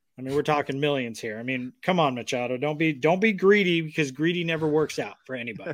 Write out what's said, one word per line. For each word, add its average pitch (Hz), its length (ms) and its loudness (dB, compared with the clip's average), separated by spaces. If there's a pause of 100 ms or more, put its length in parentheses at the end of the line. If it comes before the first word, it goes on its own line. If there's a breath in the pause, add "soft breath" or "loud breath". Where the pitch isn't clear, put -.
(180)
I 127 40 -14
mean, 131 140 -4
we're 147 80 2
talking 143 360 0
millions 135 400 -2
here. 110 200 -8
I 117 40 -10
mean, 127 380 -4
come 185 180 2
on, 139 160 4
Machado. 123 420 -4
Don't 147 200 -2
be, 160 160 2
don't 156 260 2
be 220 140 4
greedy, 185 480 4
because 156 300 -2
greedy 165 320 0
never 160 240 -2
works 151 320 0
out - 160 -8 (100)
for 131 100 -8
anybody. 120 380 -8